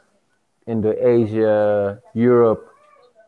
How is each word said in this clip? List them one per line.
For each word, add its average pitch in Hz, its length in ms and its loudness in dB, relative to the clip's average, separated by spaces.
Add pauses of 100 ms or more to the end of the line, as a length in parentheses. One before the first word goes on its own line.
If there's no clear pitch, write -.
(680)
Indo-Asia, 107 1300 -2 (140)
Europe. 117 560 2 (580)